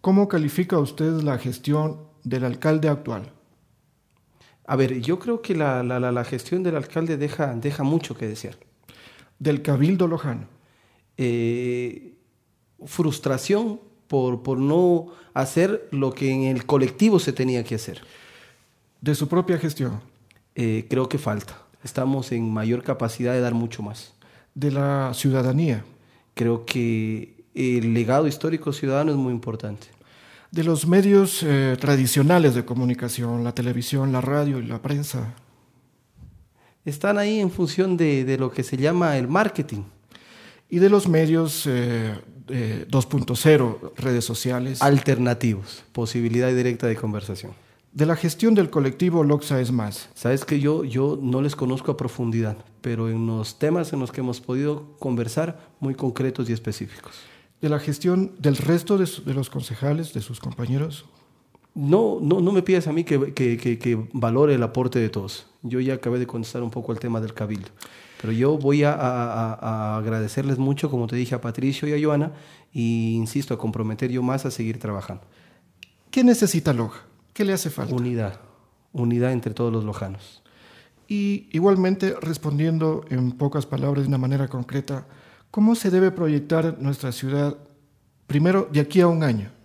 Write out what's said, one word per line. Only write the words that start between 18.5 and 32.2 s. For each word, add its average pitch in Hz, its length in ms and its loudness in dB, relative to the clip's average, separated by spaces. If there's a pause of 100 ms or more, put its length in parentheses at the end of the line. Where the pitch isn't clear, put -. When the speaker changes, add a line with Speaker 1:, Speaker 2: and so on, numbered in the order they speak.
Speaker 1:
¿De 147 140 0
su 143 140 -2
propia 175 300 2
gestión? 135 420 -4 (560)
Speaker 2:
Eh, 110 340 -2
creo 131 180 0
que 143 100 -2
falta. 107 440 -6 (220)
Estamos 131 480 -2
en 113 200 -2
mayor 113 300 0
capacidad 123 500 -2
de 127 80 2
dar 120 140 0
mucho 117 280 -4
más. 107 320 -12 (400)
Speaker 1:
¿De 139 180 -2
la 139 420 0
ciudadanía? 131 680 0 (500)
Speaker 2:
Creo 117 320 0
que 113 800 -4 (100)
el 120 400 0
legado 123 320 2
histórico 156 460 -4
ciudadano 143 400 0
es 143 40 0
muy 131 160 0
importante. 113 540 -8 (640)
Speaker 1:
¿De 165 140 -2
los 156 220 2
medios, 196 560 6
eh, 135 360 2
tradicionales 143 760 4